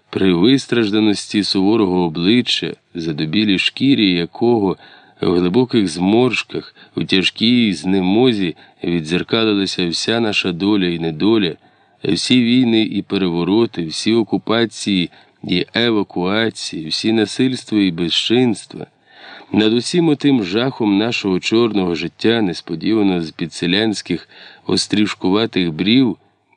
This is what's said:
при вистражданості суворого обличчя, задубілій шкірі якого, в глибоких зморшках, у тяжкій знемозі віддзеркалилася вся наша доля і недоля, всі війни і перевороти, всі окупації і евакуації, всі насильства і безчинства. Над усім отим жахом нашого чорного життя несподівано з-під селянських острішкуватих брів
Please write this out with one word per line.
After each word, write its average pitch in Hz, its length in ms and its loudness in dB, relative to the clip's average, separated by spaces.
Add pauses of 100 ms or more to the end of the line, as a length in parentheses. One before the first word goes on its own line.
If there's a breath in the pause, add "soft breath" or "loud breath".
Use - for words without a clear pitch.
при 95 240 2
вистражданості 107 1080 2
суворого 95 600 2
обличчя, 85 720 0 (220)
задубілій 82 640 -2
шкірі 113 520 2
якого, 95 680 0 (440 loud breath)
в 92 140 2
глибоких 101 520 2
зморшках, 95 880 0 (200 loud breath)
у 82 80 -2
тяжкій 107 720 2
знемозі 95 800 0 (280 loud breath)
віддзеркалилася 90 1040 -2
вся 113 320 -2
наша 101 320 -2
доля 95 360 0
і 85 120 -4
недоля, 85 560 0 (480 soft breath)
всі 127 400 0
війни 117 380 2
і 101 200 -4
перевороти, 92 840 -2
всі 104 280 -2
окупації 104 960 0 (340 soft breath)
і 87 300 -2
евакуації, 101 1120 -2
всі 107 260 -4
насильства 113 680 -2
і 95 120 2
безчинства. 101 960 -2 (640 loud breath)
Над 110 220 2
усім 165 360 0
отим 139 340 2
жахом 104 540 0
нашого 104 420 0
чорного 104 560 0
життя 107 460 -2
несподівано 90 800 0
з-під 80 320 -8
селянських 92 760 -2 (380 loud breath)
острішкуватих 95 1080 0
брів 104 440 2 (400)